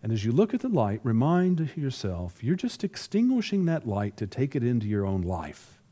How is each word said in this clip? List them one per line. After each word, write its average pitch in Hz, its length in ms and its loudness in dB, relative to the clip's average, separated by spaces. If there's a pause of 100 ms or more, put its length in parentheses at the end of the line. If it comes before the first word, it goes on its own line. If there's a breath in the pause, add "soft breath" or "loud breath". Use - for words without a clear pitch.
And 113 100 0
as 104 120 0
you 113 80 2
look 208 200 4
at 247 80 -2
the - 80 -4
light, 110 360 2
remind 160 720 4
yourself, 95 640 -4
you're 143 140 2
just - 280 -6
extinguishing 208 840 0
that 165 200 0
light 104 300 -2
to 107 100 -4
take 135 300 -2
it 120 80 0
into 120 220 2
your 104 200 0
own 95 160 0
life - 580 -6 (120)